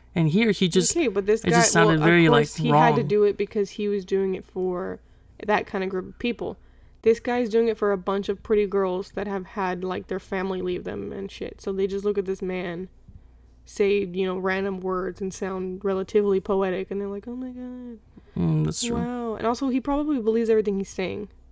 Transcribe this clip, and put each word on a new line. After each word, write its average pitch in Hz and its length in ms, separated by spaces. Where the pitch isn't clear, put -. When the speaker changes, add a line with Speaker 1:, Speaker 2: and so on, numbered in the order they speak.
Speaker 1:
And 160 160
here 220 200
he 185 180
just, 175 280
Speaker 2:
Okay, 320 120
but 196 180
this 220 180
Speaker 1:
it 180 60
Speaker 2:
guy, 233 80
Speaker 1:
just 226 140
sounded 165 280
Speaker 2:
well, 151 80
Speaker 1:
very, 170 180
Speaker 2:
of 156 60
Speaker 1:
like, 151 160
Speaker 2:
course - 80
he 151 120
had 151 280
to - 60
Speaker 1:
wrong. 180 60
Speaker 2:
do 208 160
it 202 120
because 202 340
he 208 160
was 202 200
doing 190 280
it 180 120
for 185 520
that 208 200
kind 190 180
of 190 60
group 190 180
of 190 100
people. 233 380
This 226 180
guy's 247 300
doing 226 180
it 214 100
for 208 140
a 190 60
bunch 196 320
of 196 120
pretty 208 240
girls 190 460
that 202 140
have 196 200
had, 180 380
like, 190 240
their 185 100
family 185 440
leave 180 220
them 202 280
and 196 180
shit. - 300
So 202 120
they 190 140
just 196 180
look 208 140
at 190 80
this 190 160
man 180 460
say, 202 380
you 180 220
know, 185 120
random 190 420
words 185 400
and 190 140
sound 185 500
relatively 196 560
poetic, 190 500
and 196 100
they're 202 80
like, 202 180
"Oh 240 100
my 254 140
God. 247 480
Speaker 1:
Mm, 160 280
that's 156 200
true. 233 120
Speaker 2:
Wow." 240 380
And - 120
also, 254 220
he 247 120
probably 285 400
believes 220 280
everything 214 300
he's 196 100
saying. 196 400